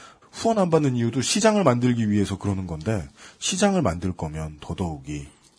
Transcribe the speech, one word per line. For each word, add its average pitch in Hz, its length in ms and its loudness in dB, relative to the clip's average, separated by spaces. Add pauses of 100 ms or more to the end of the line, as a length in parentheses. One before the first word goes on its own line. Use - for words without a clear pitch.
(320)
후원 226 260 0
안 180 120 2
받는 151 260 4
이유도 117 240 0
시장을 208 440 2
만들기 120 460 2
위해서 98 280 2
그러는 95 300 -4
건데, 82 400 -4 (320)
시장을 190 420 0
만들 90 300 -2
거면 78 480 -8
더더욱이 139 680 -8 (320)